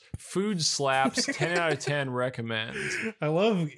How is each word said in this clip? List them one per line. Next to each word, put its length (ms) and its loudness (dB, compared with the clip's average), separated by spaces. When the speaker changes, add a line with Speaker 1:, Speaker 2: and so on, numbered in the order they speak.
Speaker 1:
Food 440 -2
slaps, 640 2
Speaker 2:
<laughs> 60 -2
Speaker 1:
ten 240 0
out 160 2
of 60 0
ten, 320 -2
recommend." 680 -2
Speaker 2:
I 80 0
love 500 2